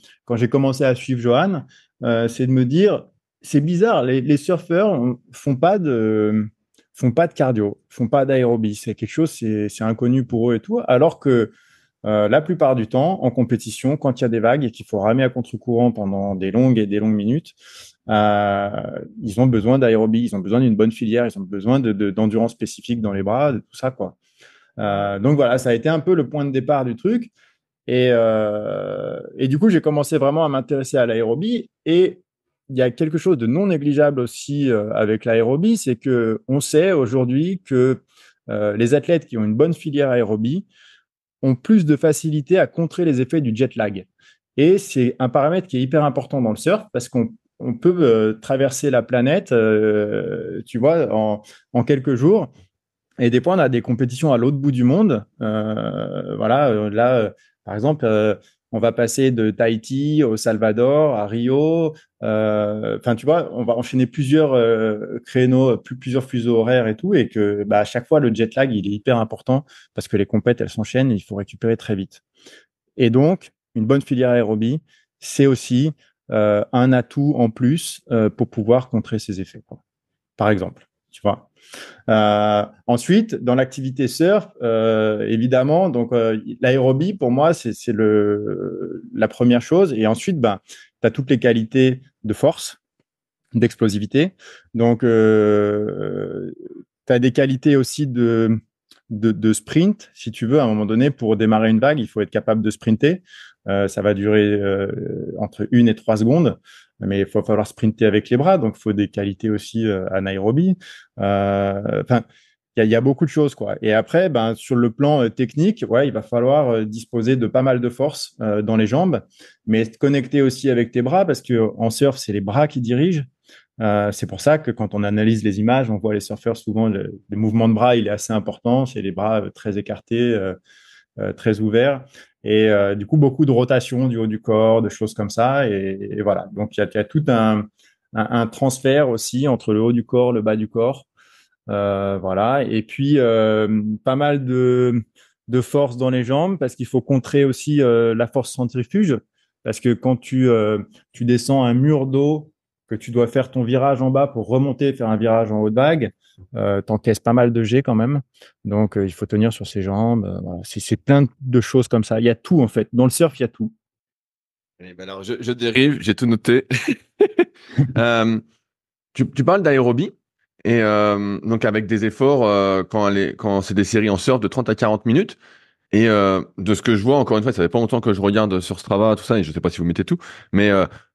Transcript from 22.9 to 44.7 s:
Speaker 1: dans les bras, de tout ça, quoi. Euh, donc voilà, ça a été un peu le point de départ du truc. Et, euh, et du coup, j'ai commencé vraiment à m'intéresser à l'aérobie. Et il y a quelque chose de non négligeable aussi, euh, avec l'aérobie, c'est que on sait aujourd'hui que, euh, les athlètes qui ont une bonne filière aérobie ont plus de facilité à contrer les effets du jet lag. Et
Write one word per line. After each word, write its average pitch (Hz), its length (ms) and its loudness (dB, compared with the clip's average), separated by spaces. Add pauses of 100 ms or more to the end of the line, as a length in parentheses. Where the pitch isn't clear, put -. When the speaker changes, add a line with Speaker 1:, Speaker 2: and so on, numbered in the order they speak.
Speaker 1:
dans 104 140 -4
les 98 80 -4
bras, 127 300 0
de 110 80 -4
tout - 160 -20
ça, 131 160 -6
quoi. 95 240 -10 (640)
Euh, 101 420 -4
donc 135 160 2
voilà, 127 220 2
ça 123 140 0
a - 20 4
été 120 160 0
un 160 100 0
peu 180 160 0
le 135 140 -2
point 147 160 -6
de 139 60 -4
départ 131 340 -2
du 117 100 -6
truc. 233 380 -4 (540)
Et, 127 240 2
euh, 104 1080 -2 (180)
et 135 120 -2
du 143 100 0
coup, 220 100 4
j'ai 170 120 4
commencé 151 360 0
vraiment 147 280 2
à - 20 0
m'intéresser 139 480 -4
à 127 100 4
l'aérobie. 120 640 -2 (160)
Et 175 360 2 (480)
il 131 80 -6
y 127 40 2
a 127 80 2
quelque 156 280 -4
chose 170 200 0
de 117 80 -2
non 165 220 0
négligeable 143 540 0
aussi, 143 500 -4
euh, 107 220 0
avec 107 320 0
l'aérobie, 127 500 2
c'est 123 220 -4
que 117 500 -2
on 139 140 0
sait 175 320 2
aujourd'hui 135 720 0
que, 127 380 2 (440)
euh, 104 300 -2
les 120 160 2
athlètes 156 320 2
qui 120 120 -10
ont 110 60 0
une 107 120 0
bonne 160 180 2
filière 143 380 -2
aérobie 117 540 -2 (760)
ont 135 140 0
plus 214 300 4
de 147 120 4
facilité 156 600 0
à 156 80 4
contrer 170 380 -4
les 139 160 2
effets 151 220 0
du 117 120 -2
jet 120 220 -2
lag. 101 300 -4 (500)
Et 170 220 4